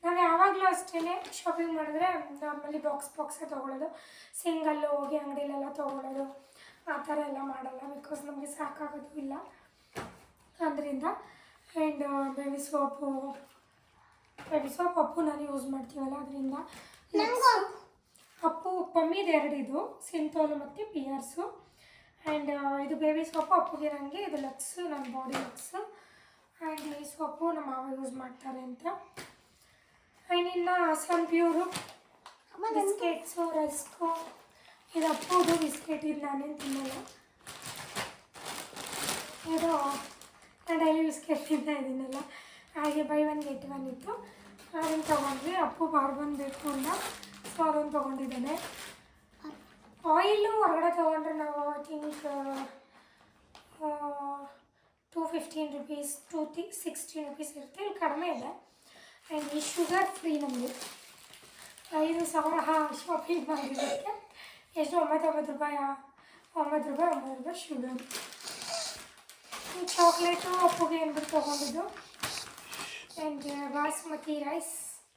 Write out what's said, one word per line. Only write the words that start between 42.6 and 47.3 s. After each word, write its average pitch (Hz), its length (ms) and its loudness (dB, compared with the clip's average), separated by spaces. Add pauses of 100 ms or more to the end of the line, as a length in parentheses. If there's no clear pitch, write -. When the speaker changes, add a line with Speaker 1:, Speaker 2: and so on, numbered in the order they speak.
Speaker 1:
ಹಾಗೆ 302 260 2
buy 302 260 4
one 302 140 0
get 285 260 -6
one 269 220 -6
ಇತ್ತು, 262 220 -8 (680)
ಅದನ್ನು 311 260 2
ತೊಗೊಂಡ್ವಿ. 277 520 2
ಅಪ್ಪು 320 320 2
ಬಾರ್ಬನ್ 285 480 2
ಬೇಕು 277 340 -4
ಅಂದ, 269 160 -2 (720)